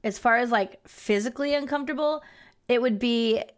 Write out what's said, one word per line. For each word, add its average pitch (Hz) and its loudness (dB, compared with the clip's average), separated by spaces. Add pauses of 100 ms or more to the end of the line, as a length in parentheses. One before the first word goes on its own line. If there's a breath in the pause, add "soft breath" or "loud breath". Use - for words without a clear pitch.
as 214 -4
far 233 4
as, 240 0
like, 208 -2
physically 240 -2
uncomfortable, 294 -2 (460 loud breath)
it 240 2
would 226 2
be 233 0 (160)